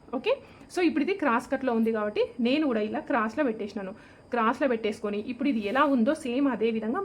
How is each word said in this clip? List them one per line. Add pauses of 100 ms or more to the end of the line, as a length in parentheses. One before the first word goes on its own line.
(160)
ఓకే, (400)
so
ఇప్పుడు
ఇది
క్రాస్
కట్లో
ఉంది
కాబట్టి (240)
నేను
కూడా
ఇలా
క్రాస్లో
పెట్టేసినాను. (400)
క్రాస్లో
పెట్టేసుకొని (140)
ఇప్పుడు
ఇది (100)
ఎలా (120)
ఉందో (120)
సేమ్
అదే
విధంగా